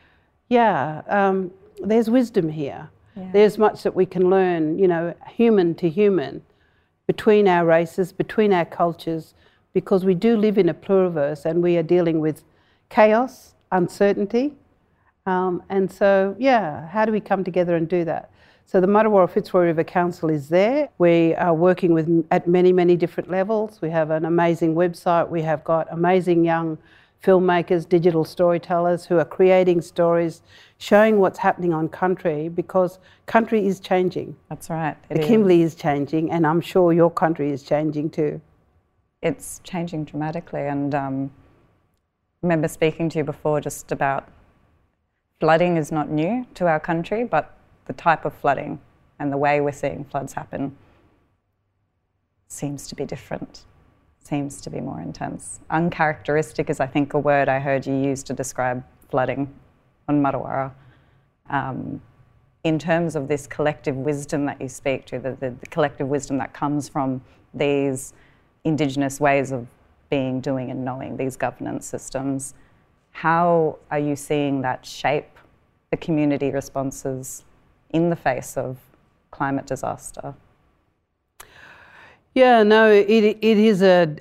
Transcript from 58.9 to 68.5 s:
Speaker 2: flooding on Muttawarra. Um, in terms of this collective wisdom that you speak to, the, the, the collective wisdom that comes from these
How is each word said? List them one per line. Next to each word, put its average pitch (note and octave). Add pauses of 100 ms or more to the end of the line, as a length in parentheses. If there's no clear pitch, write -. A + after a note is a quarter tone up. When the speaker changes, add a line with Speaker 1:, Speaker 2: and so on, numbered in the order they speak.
Speaker 2:
flooding C3+ (560)
on D3
Muttawarra. C3+ (800)
Um, C3+ (640)
in D#3+
terms E3
of C3+
this C#3+
collective D3+
wisdom C#3+
that C3
you C3
speak -
to, C3
the, B2+
the, C3
the B2
collective C#3+
wisdom C#3
that -
comes C#3+
from C3 (320)
these C#3 (500)